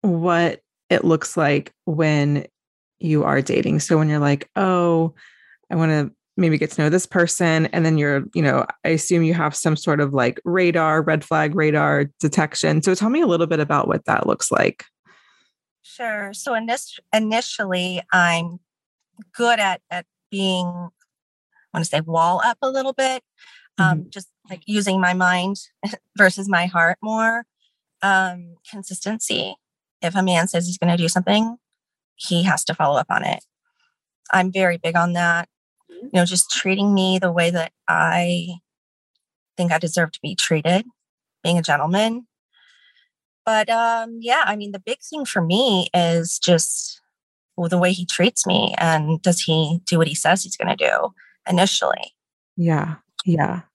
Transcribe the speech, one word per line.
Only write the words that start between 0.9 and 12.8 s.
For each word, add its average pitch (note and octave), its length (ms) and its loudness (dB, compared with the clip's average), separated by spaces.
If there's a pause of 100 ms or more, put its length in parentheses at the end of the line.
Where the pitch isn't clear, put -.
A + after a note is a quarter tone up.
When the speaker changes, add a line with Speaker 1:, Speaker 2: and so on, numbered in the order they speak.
Speaker 1:
it - 140 2
looks D#3+ 320 2
like D3 360 0 (120)
when D3+ 640 0 (520)
you D#3 240 0
are C#3 180 2
dating. D3 400 0
So D#3+ 180 2
when D#3 100 2
you're D3+ 100 0
like, C#3+ 380 0
"Oh, F3 580 0 (560)
I F3 60 -4
wanna D#3 340 0 (260)
maybe D#3+ 220 2
get D3+ 140 -4
to D#3+ 100 -2
know D3+ 60 2
this F3+ 180 0
person," E3 600 0
and E3 200 0
then D#3+ 120 2
you're, C#3+ 260 0 (100)
you E3+ 80 0
know, C3 240 2 (180)
I - 60 0
assume E3 320 2
you D#3+ 120 2
have D3+ 200 -2
some D#3 220 0
sort D3 240 0
of, C#3+ 120 0
like, B2+ 320 0
radar, E3+ 560 2
red D#3 240 0
flag D#3 300 0
radar D3+ 520 2 (120)
detection. D3+ 640 0